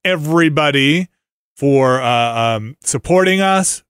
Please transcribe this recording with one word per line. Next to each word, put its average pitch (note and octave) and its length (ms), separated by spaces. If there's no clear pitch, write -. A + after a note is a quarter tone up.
everybody D#3 1040
for, C3 460
uh, A#2+ 360
um, A2 240
supporting F#3 580
us, F#3+ 500